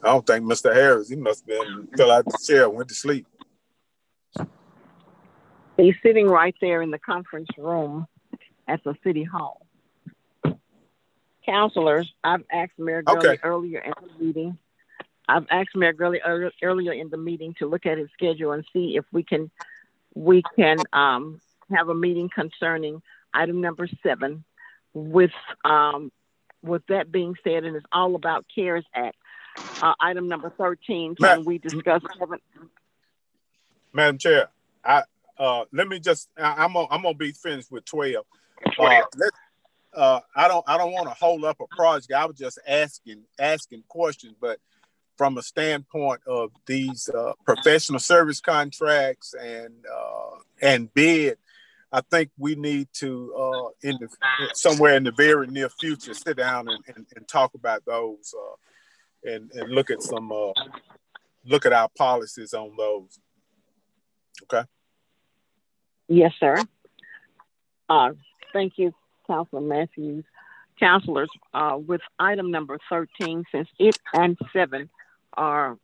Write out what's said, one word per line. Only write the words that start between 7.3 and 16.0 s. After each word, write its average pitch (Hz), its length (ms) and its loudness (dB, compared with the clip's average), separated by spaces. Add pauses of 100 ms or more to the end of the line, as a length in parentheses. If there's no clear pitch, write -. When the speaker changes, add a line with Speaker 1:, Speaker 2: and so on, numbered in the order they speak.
Speaker 2:
room 156 520 -6 (600)
at 151 160 -6
the 147 200 -6
city 156 200 0
hall. 165 440 -10 (1800)
Councilors, 175 640 0 (120)
I've 170 280 0
asked 180 280 -6
Mayor 165 240 -6
Gurley 160 260 4
Speaker 1:
Okay. 135 140 0
Speaker 2:
earlier 170 360 -4
in - 220 -10
the 165 240 -10
meeting. 165 320 -6 (720)
I've 151 220 2
asked 185 240 -2
Mayor 175 180 2
Gurley 175 320 -2